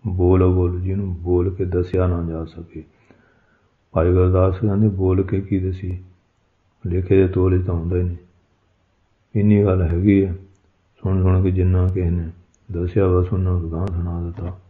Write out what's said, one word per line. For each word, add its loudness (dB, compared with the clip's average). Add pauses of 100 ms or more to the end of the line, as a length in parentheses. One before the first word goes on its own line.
ਬੋਲ 2
ਅਬੋਲ, 0
ਜਿਹਨੂੰ -6
ਬੋਲ -2
ਕੇ -4
ਦੱਸਿਆ -2
ਨਾ -2
ਜਾ -6
ਸਕੇ। -18 (1080)
ਭਾਈ 2
ਗੁਰਦਾਸ 4
ਕਹਿੰਦੇ, 2
ਬੋਲ 0
ਕੇ -2
ਕੀ -4
ਦਸੀਏ, -6 (840)
ਲੇਖੇ 2
ਦੇ 6
ਤੋਲ 2
'ਚ -4
ਤਾਂ -4
ਆਉਂਦਾ -4
ਹੀ 0
ਨਹੀਂ। -4 (1160)
ਇੰਨੀ 4
ਗੱਲ 2
ਹੈਗੀ 2
ਆ, -2 (680)
ਸੁਣ 0
ਸੁਣ 2
ਕੇ 2
ਜਿੰਨਾ 2
ਕਿਸੇ -2
ਨੇ -4 (420)
ਦੱਸਿਆ, 0
ਬਸ 0
ਉਹਨਾਂ -2
ਨੂੰ -2
ਗਾਂਹ -4
ਸੁਣਾ -6
ਦਿੱਤਾ। -10 (120)